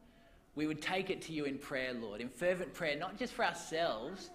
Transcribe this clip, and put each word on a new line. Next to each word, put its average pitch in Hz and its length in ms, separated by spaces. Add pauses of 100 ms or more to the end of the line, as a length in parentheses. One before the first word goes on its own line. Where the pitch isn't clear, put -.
(540)
we 151 140
would 156 140
take 190 280
it - 140
to 160 80
you 147 140
in 135 120
prayer, 127 360
Lord, 110 260
in 120 80
fervent 175 460
prayer, 147 240
not 190 200
just 247 160
for 220 120
ourselves, 165 880